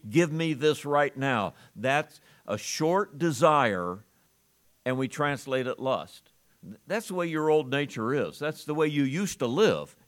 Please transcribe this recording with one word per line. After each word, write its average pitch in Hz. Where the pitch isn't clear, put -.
"Give 151
me 160
this 147
right 143
now." 127
That's 135
a 107
short 170
desire, 120
and 127
we 131
translate 131
it 127
lust. 113
That's 208
the 190
way 175
your 156
old 151
nature 135
is. 110
That's 151
the 151
way 156
you 147
used 160
to 131
live, 117